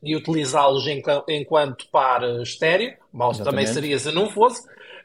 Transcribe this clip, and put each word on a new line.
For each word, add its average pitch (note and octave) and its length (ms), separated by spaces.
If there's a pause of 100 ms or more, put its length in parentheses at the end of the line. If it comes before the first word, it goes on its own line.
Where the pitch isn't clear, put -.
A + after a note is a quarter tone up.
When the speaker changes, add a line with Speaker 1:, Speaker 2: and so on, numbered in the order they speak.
Speaker 1:
e D3+ 140
utilizá-los C#3+ 720
enca-, C#3+ 400
enquanto D3 640
par, C3 320
eh, A#2+ 200
estéreo. F3 520 (160)
Mouse A#2+ 320
também C#3 200
Speaker 2:
Exatamente. A#2 100
Speaker 1:
seria C#3+ 260
se D3 120
não G3 180
fosse. A#3 340 (420)